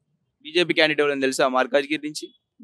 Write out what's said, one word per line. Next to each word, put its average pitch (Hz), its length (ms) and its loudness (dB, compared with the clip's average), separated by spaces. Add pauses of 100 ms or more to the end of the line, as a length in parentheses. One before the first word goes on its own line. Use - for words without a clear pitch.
(420)
బీజేపీ 160 320 0
candidate 151 260 2
ఎవరో 143 200 0
తెలుసా 135 280 0
మల్కాజ్గిరి 143 600 -2
నుంచి? - 260 -14 (300)